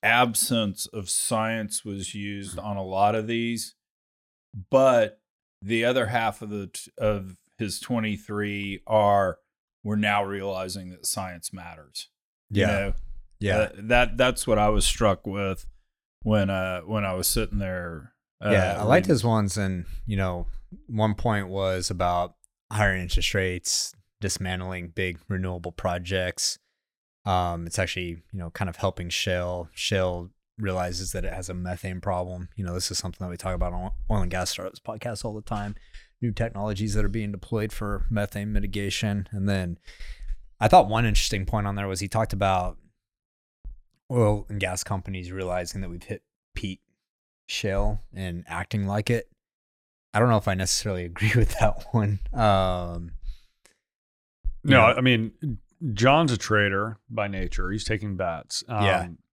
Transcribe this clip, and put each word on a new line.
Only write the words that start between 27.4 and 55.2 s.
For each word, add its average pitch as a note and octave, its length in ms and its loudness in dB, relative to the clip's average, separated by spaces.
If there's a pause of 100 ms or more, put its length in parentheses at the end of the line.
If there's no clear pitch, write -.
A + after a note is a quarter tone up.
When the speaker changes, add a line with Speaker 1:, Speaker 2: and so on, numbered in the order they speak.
Speaker 2:
it's - 100 -6
actually, F2 540 -4
you G2 80 -10
know, E2+ 100 -8
kind F#2 200 -4
of F2 80 -10
helping F2+ 320 -4
shale. F2+ 680 -2
Shale F#2 560 -2 (260)
realizes F2+ 540 -4
that F2+ 140 -4
it E2+ 80 -4
has F2+ 160 -8
a F2+ 40 -6
methane F2+ 480 -6
problem. F2+ 540 -4
You G2 100 -4
know, F2 80 -4
this F2+ 160 -4
is F2 80 -6
something F#2 280 -8
that F2+ 40 -6
we F2 80 -10
talk F#2 160 -4
about F2 200 0
on F2+ 180 -6 (180)
Oil G#2 140 4
and F2+ 80 0
Gas F#2 180 -2
Startups - 300 -8
podcast A2 440 -8
all A2 120 -6
the G#2+ 60 -10
time. G#2 340 -4 (460)
New A#2+ 100 0
technologies G#2 640 -2
that G#2+ 100 4
are G2+ 40 4
being G#2 220 -4
deployed G#2+ 400 -4
for G2+ 380 -4
methane G2+ 420 -2
mitigation. G2+ 800 -2
And G2 160 -2
then F#2 300 0 (840)
I G#3+ 80 4
thought D#3+ 220 8
one A2+ 160 2
interesting G#2 400 2
point G#2 220 -2
on G2+ 80 -4
there G2+ 120 -4
was F#2+ 120 -4
he G2 80 -4
talked A2+ 260 0
about F#2 440 2 (1300)
oil G#2+ 400 4
and G2+ 100 -6
gas F#2 260 -2
companies F#2 480 -6
realizing F#2 480 -4
that F#2 80 -6
we've F2 120 -10
hit - 220 -10 (320)
peak F#2+ 240 -6 (680)
shale G#2 540 0 (120)
and F2 340 -6
acting G2 400 -4
like G#2 220 0
it. A#2+ 200 0 (840)
I G#2 60 4
don't B2 100 6
know A2+ 80 6
if G2+ 100 2
I G2 80 2
necessarily F#2 500 -2
<laughs> - 0 -
agree G2 300 0
with - 240 4
that G#2+ 320 2
one. G#2 280 2 (140)
Um, F2+ 760 2 (1500)
you C#3 80 4
Speaker 3:
No, A#2 160 10
Speaker 2:
know. A#2+ 60 8
Speaker 3:
I C3 80 2
mean, A#2 320 4 (600)